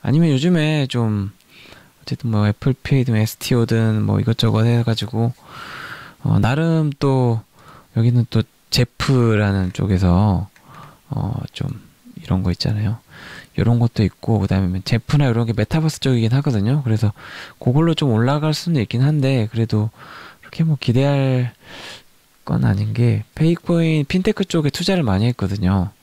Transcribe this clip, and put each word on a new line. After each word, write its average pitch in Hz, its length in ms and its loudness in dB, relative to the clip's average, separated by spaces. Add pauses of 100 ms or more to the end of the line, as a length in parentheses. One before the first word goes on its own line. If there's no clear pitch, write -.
아니면 156 280 2
요즘에 151 560 2
좀 107 460 -2 (680)
어쨌든 - 280 -6
뭐 104 160 2
애플페이든 127 720 0
에스티오든 113 840 0
뭐 104 160 0
이것저것 110 460 2
해가지고, 117 720 0 (880)
어, 104 160 2
나름 156 600 0
또 127 420 2 (560)
여기는 120 340 2
또 110 120 0 (280)
제프라는 107 1040 0
쪽에서, 92 760 2 (640)
어, - 240 -4 (180)
좀 - 160 -6 (540)
이런 92 200 -2
거 90 100 0
있잖아요. 107 460 -2 (600)
요런 117 200 2
것도 117 260 0
있고, 107 360 -2
그다음에 95 440 0
제프나 139 420 0
요런 117 200 0
게 113 80 -4
메타버스 156 460 -2
쪽이긴 117 320 0
하거든요. 135 500 0
그래서 110 300 0 (460)
그걸로 156 360 2
좀 143 160 0
올라갈 143 440 0
수는 160 280 -2
있긴 117 200 -2
한데, 135 500 0
그래도 110 380 0 (500)
그렇게 - 240 -6
뭐 156 160 0
기대할 131 720 0 (920)
건 120 200 -2
아닌 107 300 0
게, 113 300 0 (100)
페이코인, 160 720 0
핀테크 185 400 -2
쪽에 147 240 0
투자를 180 320 -2
많이 104 240 2
했거든요. 98 640 0 (120)